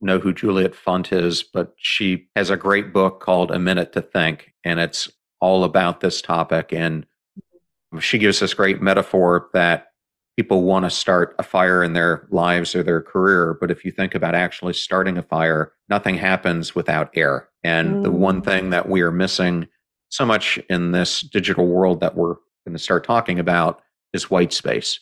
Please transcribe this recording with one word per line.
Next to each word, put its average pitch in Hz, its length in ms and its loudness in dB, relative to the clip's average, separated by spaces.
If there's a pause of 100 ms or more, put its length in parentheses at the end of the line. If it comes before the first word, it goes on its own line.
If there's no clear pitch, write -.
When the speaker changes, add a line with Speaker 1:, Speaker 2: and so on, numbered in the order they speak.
Speaker 1:
know 95 180 2
who 92 140 0
Juliet 95 420 0
Funt 92 380 -4
is, 87 300 0
but - 340 -6
she - 580 -4
has 98 160 0
a 98 60 0
great 101 360 0
book 95 280 2
called 90 300 2
A 92 80 -2
Minute 90 340 0
to 87 100 -2
Think, 80 500 -4 (120)
and 85 160 -2
it's - 280 -4 (320)
all 92 240 4
about 87 360 0
this - 220 -2
topic. 82 500 -2
And 80 340 -4 (920)
she - 180 -2
gives 104 220 2
this 95 140 0
great 95 260 2
metaphor 95 720 2
that 85 360 0 (480)
people 95 260 2
want 92 220 2
to 87 60 -2
start - 480 0
a 92 40 -2
fire 90 420 2
in 85 80 -2
their 85 380 0
lives 87 440 0
or 90 80 0
their 82 200 0
career. 92 580 2
But 87 100 -2
if - 140 -6
you 92 60 -8
think 95 240 -4
about 85 200 -2
actually 87 380 -4
starting 95 460 -2
a 85 40 -4
fire, 80 500 -2 (160)
nothing 101 280 -2
happens 87 580 -2
without 78 400 -2
air. 69 340 0 (140)
And 85 420 0
the - 60 0
Speaker 2:
Mm. 87 80 0
Speaker 1:
one 95 240 2
thing 95 280 -2
that 90 180 -2
we 95 140 2
are 85 100 0
missing 90 560 0 (400)
so - 160 -4
much 110 340 0 (120)
in 87 220 0
this 90 280 0
digital 92 460 0
world 90 340 2
that 85 160 -2
we're 85 200 -2 (300)
gonna 82 120 -10
start 90 260 -2
talking 113 340 0
about 85 440 2 (300)
is - 180 -6
white 90 220 2
space. - 500 -4